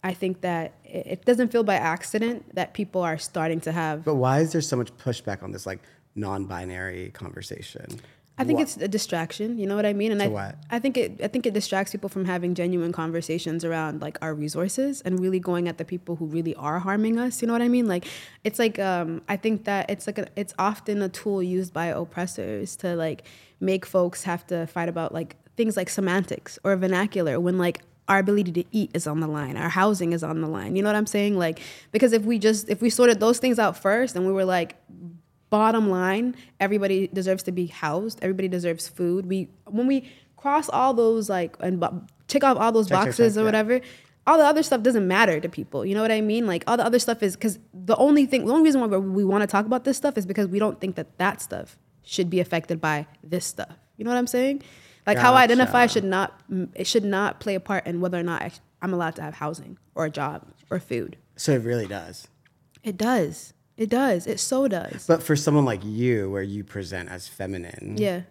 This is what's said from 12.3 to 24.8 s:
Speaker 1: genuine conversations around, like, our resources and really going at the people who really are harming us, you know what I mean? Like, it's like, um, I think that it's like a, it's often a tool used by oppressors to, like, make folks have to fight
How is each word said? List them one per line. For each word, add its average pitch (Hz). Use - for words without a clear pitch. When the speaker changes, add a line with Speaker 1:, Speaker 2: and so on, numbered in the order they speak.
Speaker 1:
genuine 175
conversations 165
around, 160
like, 151
our 160
resources 185
and 185
really 185
going 175
at 170
the 160
people 180
who 160
really 160
are 147
harming 214
us, 247
you 233
know 233
what 233
I 240
mean? 240
Like, 175
it's 214
like, 226
um, 175
I 202
think 214
that 202
it's -
like 208
a, 202
it's 202
often 208
a 190
tool 196
used 180
by 170
oppressors 165
to, 175
like, 160
make 190
folks 180
have 175
to 165
fight 170